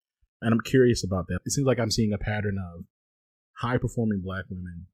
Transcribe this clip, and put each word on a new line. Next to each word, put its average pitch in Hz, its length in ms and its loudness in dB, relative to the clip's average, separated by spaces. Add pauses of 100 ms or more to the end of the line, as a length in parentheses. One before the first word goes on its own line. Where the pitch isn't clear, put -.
(400)
And 113 120 0
I'm 113 120 2
curious 123 400 4
about 92 240 -2
that. 90 160 -4
It - 80 -6
seems 143 140 0
like 123 120 4
I'm 110 120 0
seeing 107 220 2
a 98 60 0
pattern 104 380 -2
of 87 280 -8 (760)
high-performing 117 640 0
Black 95 240 -8
women 90 460 -10